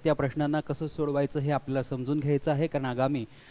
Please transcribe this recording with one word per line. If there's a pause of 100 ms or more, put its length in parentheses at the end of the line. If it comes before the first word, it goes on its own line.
या
प्रश्नांना
कसं
सोडवायचं
हे
आपल्याला
समजून
घ्यायचं
आहे,
कारण
आगामी (260)